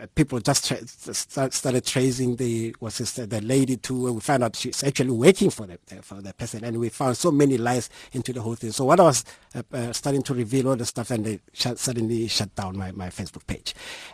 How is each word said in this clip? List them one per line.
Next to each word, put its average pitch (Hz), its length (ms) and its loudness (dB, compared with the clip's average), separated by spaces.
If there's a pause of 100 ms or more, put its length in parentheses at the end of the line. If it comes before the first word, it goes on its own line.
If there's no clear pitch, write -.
(160)
people 131 240 2
just 135 280 0
tra-, 123 200 -6
st-, - 640 -4
started 127 320 0
tracing 127 520 0
the, 113 420 -2
was 110 200 -8
this, 117 120 -4
the 110 300 -6
lady 127 340 2
too, 127 320 -4
and 120 80 -2
we 107 60 -6
found 139 200 2
out 113 140 0
she's - 260 -6
actually 135 300 2
working 160 380 6
for 107 180 -6
the, 87 100 -16 (240)
for 98 200 -16
the 98 120 -12
person, 113 300 -10
and 117 160 -4
we 117 80 0
found 127 300 0
so 175 120 2
many 143 280 6
lies 120 320 0 (240)
into 127 180 -4
the 120 100 -6
whole 113 140 -4
thing. 113 160 -8
So 131 140 0
what 165 160 8
I - 20 10
was, 147 220 6 (280)
uh, 123 100 -8 (100)
uh, 120 180 -4
starting 139 320 0
to 139 100 -2
reveal 123 360 0
all 135 80 2
the 113 80 -4
stuff, - 260 -4
and 110 140 0
they 107 160 -4 (100)
shut, - 260 -2
suddenly 117 520 -2
shut - 260 -2
down 95 220 -6
my, 92 160 -6
my 92 160 -8
Facebook - 360 -12
page. - 300 -8 (380)